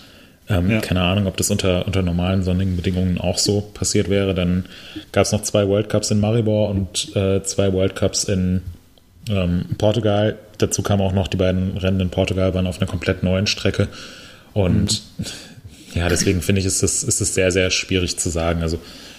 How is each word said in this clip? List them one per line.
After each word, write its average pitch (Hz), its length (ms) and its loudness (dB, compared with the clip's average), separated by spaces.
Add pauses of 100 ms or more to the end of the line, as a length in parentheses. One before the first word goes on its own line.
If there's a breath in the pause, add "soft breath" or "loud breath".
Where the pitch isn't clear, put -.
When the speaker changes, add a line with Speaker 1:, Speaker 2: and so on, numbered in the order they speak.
(500 loud breath)
Speaker 1:
Ähm, 92 220 2
Speaker 2:
Ja. 110 80 2
Speaker 1:
keine 90 220 0
Ahnung, 95 260 2
ob - 80 -4
das - 160 -2
unter, 92 340 0
unter 95 160 0
normalen 90 420 0
sonnigen 92 340 0
Bedingungen 90 420 0
auch 90 180 -2
so 101 240 0 (120)
passiert 98 360 -2
wäre. 98 240 2
Dann 90 320 0 (460 loud breath)
gab's 101 220 2
noch 104 80 0
zwei 104 260 2
World 101 220 2
Cups 104 220 0
in 104 100 2
Maribor 107 480 2
und, 98 480 -4
äh, 98 260 2
zwei 98 300 0
World 95 240 2
Cups - 280 -2
in, 92 360 0 (680)
ähm, 90 360 0 (120)
Portugal. 107 600 2 (200)
Dazu - 260 0
kamen 101 180 2
auch 95 120 2
noch 95 140 0
die - 100 -4
beiden 92 400 0
Rennen 95 220 2
in 92 120 0
Portugal, 95 420 2
waren 92 120 0
auf 90 140 -4
einer 95 100 0
komplett 92 340 -2
neuen 92 220 2
Strecke. - 440 0 (640 loud breath)
Und 101 480 2 (160)
Speaker 2:
Mhm. - 80 -8 (680 loud breath)
Speaker 1:
ja, 87 140 0
deswegen 92 320 2
finde 98 200 0
ich, 92 60 -2
ist - 140 -2
es, - 220 0
ist - 160 -2
es 101 160 -2
sehr, 92 160 4
sehr 92 180 2
schwierig 90 480 -2
zu - 120 -2
sagen. 82 320 0
Also, 82 180 -2 (400 loud breath)